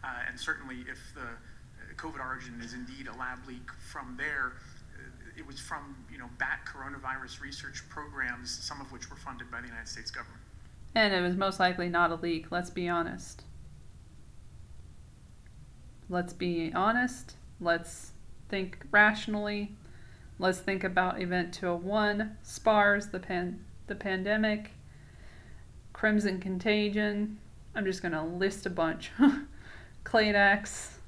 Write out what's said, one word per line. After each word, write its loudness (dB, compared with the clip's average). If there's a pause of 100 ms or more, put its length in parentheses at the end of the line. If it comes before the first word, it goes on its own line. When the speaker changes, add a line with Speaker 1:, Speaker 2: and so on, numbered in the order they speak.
Speaker 1:
uh, -6
and -8
certainly -6
if -10 (160)
the, -10
uh, -14
covid -8
origin -6
is -10
indeed -10
a -12
lab -6
leak -10
from -10
there, -2 (420)
uh, -14 (360)
it -12
was -12
from, -8 (160)
you -14
know, -12
bat 0
coronavirus -8
research -10
programs, -6
some -8
of -12
which -12
were -14
funded -10
by -8
the -10
United -10
States -10
government. -12 (520)
Speaker 2:
And 6
it 4
was 4
most 2
likely 6
not 6
a 0
leak, -2
let's 0
be -2
honest. -2 (2750)
Let's 0
be 0
honest. 2 (220)
Let's 0 (380)
think -2
rationally. 6 (600)
Let's 4
think 0
about 4
Event 2
two -2
oh 4
one, 2
spars, 6
the -2
pan-, -2 (240)
the -4
pandemic, 2 (1200)
Crimson 4
Contagion. 2 (340)
I'm 0
just 0
gonna 0
list 0
a 0
bunch. 0
<laughs> 4
Cladex. 6 (180)